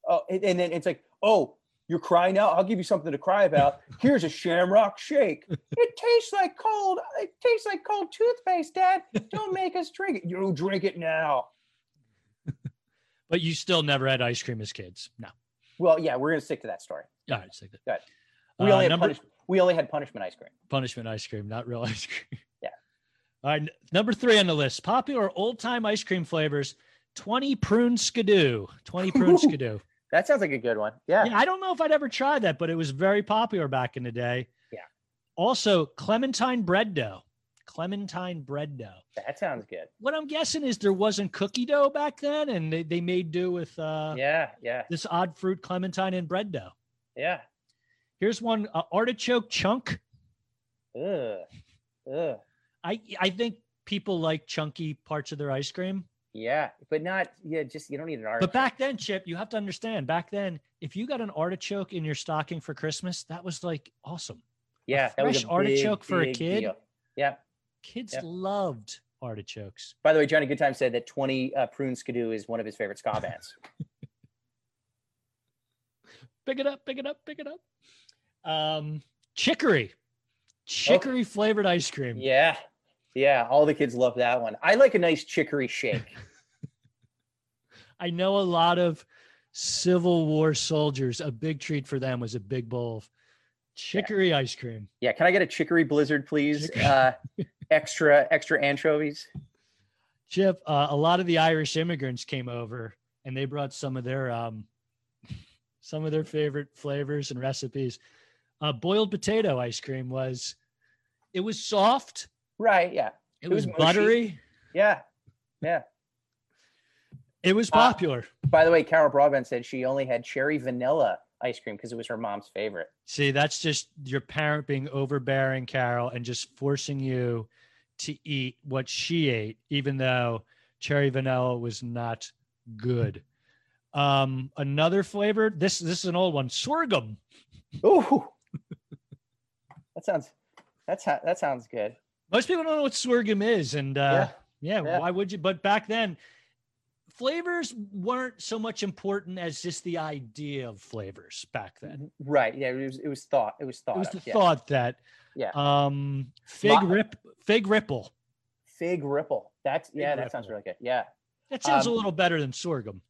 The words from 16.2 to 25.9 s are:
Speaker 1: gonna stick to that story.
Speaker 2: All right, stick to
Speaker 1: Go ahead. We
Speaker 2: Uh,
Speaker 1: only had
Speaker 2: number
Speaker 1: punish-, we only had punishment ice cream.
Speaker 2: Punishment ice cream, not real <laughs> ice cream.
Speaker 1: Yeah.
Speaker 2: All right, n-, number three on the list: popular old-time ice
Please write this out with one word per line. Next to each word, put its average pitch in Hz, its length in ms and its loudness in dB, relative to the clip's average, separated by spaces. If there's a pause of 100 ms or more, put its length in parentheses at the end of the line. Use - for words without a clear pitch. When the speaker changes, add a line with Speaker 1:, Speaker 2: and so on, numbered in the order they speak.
Speaker 1:
gonna 156 120 2
stick - 200 -8
to 113 60 -12
that 87 160 -10
story. 76 200 -12 (280)
Speaker 2:
All 113 80 -4
right, 95 140 -18
stick 101 180 -20
to - 140 -20
Speaker 1:
Go 123 80 -2
ahead. - 80 -4 (580)
We 202 100 4
Speaker 2:
Uh, 196 40 10
Speaker 1:
only 190 120 6
had 165 40 6
Speaker 2:
number 170 180 4
Speaker 1:
punish-, - 120 -2 (280)
we 190 140 4
only 180 120 6
had 160 160 0
punishment 135 340 -8
ice 92 120 -10
cream. - 160 -20 (180)
Speaker 2:
Punishment 123 400 -4
ice 110 160 -8
cream, 104 220 -10
not 117 200 -8
real 120 160 -8
<laughs> - 20 -4
ice 110 200 -6
cream. - 340 -12 (220)
Speaker 1:
Yeah. - 80 -8 (720)
Speaker 2:
All 139 60 -2
right, 151 140 0
n-, 151 60 -8 (220)
number 208 220 2
three 226 240 6
on 196 80 6
the 170 80 2
list: 143 300 0
popular 233 520 0
old-time 226 520 -2
ice 208 160 0